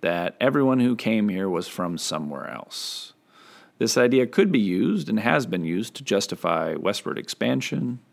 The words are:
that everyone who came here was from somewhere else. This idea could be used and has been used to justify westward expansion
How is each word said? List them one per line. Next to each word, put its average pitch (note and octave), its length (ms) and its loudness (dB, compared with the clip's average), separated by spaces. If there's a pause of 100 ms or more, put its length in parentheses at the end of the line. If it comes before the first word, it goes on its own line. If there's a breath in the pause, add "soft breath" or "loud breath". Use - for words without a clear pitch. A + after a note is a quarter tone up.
that F2 400 0
everyone C3+ 400 4
who A#2+ 160 4
came A2 320 2
here F#2+ 180 -2
was F2 220 -2
from F2 280 -4
somewhere D2 520 -6
else. - 640 -12 (680 loud breath)
This A#2 180 2
idea B2 300 6
could G3 240 2
be C3+ 80 4
used A#2 500 0
and G#2+ 100 2
has B2+ 260 2
been F2 200 -4
used F2+ 300 -4
to - 80 -14
justify E2 720 0
westward F2+ 420 -4
expansion B2+ 800 -4 (140)